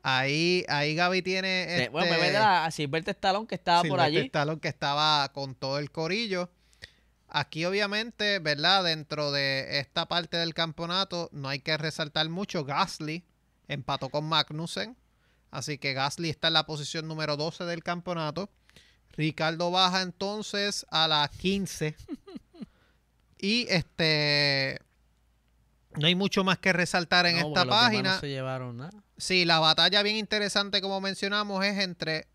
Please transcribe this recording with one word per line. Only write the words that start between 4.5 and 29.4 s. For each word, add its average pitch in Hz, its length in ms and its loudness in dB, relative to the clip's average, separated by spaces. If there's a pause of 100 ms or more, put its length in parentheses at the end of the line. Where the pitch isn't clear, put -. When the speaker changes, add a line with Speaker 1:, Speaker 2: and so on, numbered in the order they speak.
Speaker 1:
que 165 80 -4
estaba 147 640 2
con 135 220 -8
todo 139 240 -4
el 147 120 -8
corillo. 180 580 -4 (800)
Aquí, 156 380 -4
obviamente, 208 760 -2
¿verdad? 165 460 2
Dentro 151 460 -2
de 139 480 0
esta 165 280 -4
parte 170 300 -2
del 165 160 -2
campeonato, 170 800 -4
no 139 160 -8
hay 139 100 -4
que 156 180 -2
resaltar 156 520 -2
mucho. 175 340 -4
Gasly 156 600 -4 (420)
empató 139 420 -6
con 151 160 -4
Magnussen. 160 720 -4 (560)
Así 139 260 -8
que 139 160 -4
Gasly 147 360 -2
está 160 180 -2
en 160 60 2
la 156 120 4
posición 160 420 -8
número 156 280 -4
doce 160 300 -6
del 170 180 -6
campeonato. 170 680 -6 (640)
Ricardo 160 600 -2
baja 185 320 4
entonces 202 840 -4
a 160 180 2
la 151 300 2
quince. 180 640 -2
Speaker 2:
<laughs> - 40 -20 (1300)
Speaker 1:
Y, 220 300 0
este, 147 1120 2 (1160)
no 156 120 2
hay 180 80 4
mucho 190 280 2
más 185 140 2
que 185 160 2
resaltar 180 540 2
en 170 120 2
Speaker 2:
No, 156 100 -2
Speaker 1:
esta - 0 -
Speaker 2:
porque 151 180 2
los 202 80 2
demás 233 100 6
Speaker 1:
página. 196 300 2
Speaker 2:
no 185 40 -6
se 147 100 -6
llevaron 131 480 -6
nada. 185 260 -14 (140)
Speaker 1:
Sí, 180 280 2